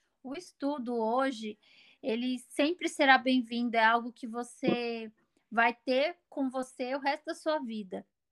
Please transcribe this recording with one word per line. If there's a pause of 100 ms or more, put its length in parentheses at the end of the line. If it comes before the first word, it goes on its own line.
(240)
o
estudo
hoje, (440)
ele (100)
sempre
será
bem-vindo,
é
algo
que
você (400)
vai
ter (120)
com
você
o
resto
da
sua
vida. (260)